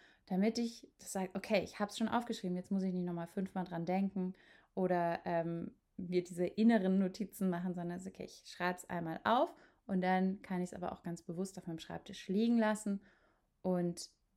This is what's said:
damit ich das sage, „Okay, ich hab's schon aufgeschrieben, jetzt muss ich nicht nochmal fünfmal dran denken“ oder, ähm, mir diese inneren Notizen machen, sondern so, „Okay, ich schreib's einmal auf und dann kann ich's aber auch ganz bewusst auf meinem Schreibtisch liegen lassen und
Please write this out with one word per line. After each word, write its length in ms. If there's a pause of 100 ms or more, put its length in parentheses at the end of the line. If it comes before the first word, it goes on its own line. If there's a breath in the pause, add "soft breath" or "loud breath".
(280 soft breath)
damit 320
ich 280 (120)
das 120
sage, 220
„Okay, 300
ich 160
hab's 180
schon 100
aufgeschrieben, 480
jetzt 160
muss 120
ich 100
nicht 120
nochmal 220
fünfmal 380
dran 200
denken“ 480 (420 loud breath)
oder, 500
ähm, 460 (260)
mir 260
diese 220
inneren 540
Notizen 500
machen, 240
sondern 260
so, 100
„Okay, 140
ich 220
schreib's 400
einmal 400
auf 280 (320 loud breath)
und 160
dann 400
kann 200
ich's 120
aber 200
auch 100
ganz 180
bewusst 360
auf 100
meinem 120
Schreibtisch 500
liegen 300
lassen 420 (600 soft breath)
und 480 (280)